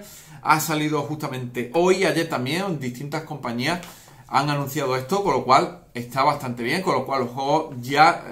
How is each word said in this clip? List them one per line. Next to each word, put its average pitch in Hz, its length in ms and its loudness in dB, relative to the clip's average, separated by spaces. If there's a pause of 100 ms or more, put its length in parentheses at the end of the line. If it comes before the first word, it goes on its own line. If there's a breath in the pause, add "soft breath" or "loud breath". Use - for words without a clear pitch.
(420 loud breath)
Ha 156 160 4
salido 151 440 0
justamente 127 720 -6
hoy, 185 280 4
ayer 156 260 2
también, 151 520 -2
distintas 143 420 -6
compañías 131 580 -4 (460 loud breath)
han 139 240 0
anunciado 143 460 -2
esto, 190 260 0
con 180 120 2
lo 120 100 0
cual 139 400 4 (100)
está 127 300 -2
bastante 120 400 -2
bien, 160 180 0
con 180 120 2
lo 127 120 -2
cual 135 140 0
los 120 100 -2
juegos 139 500 0
ya, 143 520 4